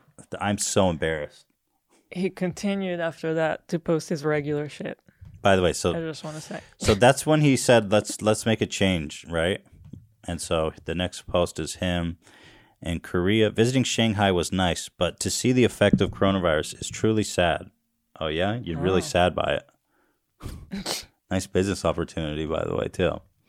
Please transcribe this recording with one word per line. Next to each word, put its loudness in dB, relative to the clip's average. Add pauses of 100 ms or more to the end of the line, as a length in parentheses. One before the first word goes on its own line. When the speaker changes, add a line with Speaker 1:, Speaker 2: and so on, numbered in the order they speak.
(400)
Speaker 1:
I'm 0
so 2
embarrassed. -4 (680)
Speaker 2:
He -4
continued -4
after -4
that -2
to -4
post -2
his -4
regular -2
shit. -12 (420)
Speaker 1:
By 6
the 4
way, 4
so 0
Speaker 2:
I -4
just -10
wanna -10
say. -14 (180)
Speaker 1:
so 2
that's 4
when 4
he 6
said, 4
"Let's, 0
let's 0
make 2
a 2
change," 0
right? -2 (640)
And -6
so -2 (120)
the -6
next -6
post 0
is -8
him -2 (640)
in -4
Korea. 2
"Visiting 2
Shanghai 2
was 0
nice, 0
but -4
to -2
see 0
the 4
effect 4
of 2
coronavirus 0
is -10
truly 0
sad." 0 (480)
Oh, -4
yeah? -2
You're -6
really 2
Speaker 2:
Oh. -8
Speaker 1:
sad 2
by -2
it. -14
<laughs> -16
Nice -2
business -2
opportunity, -4
by -4
the -4
way, -2
too. -2 (280)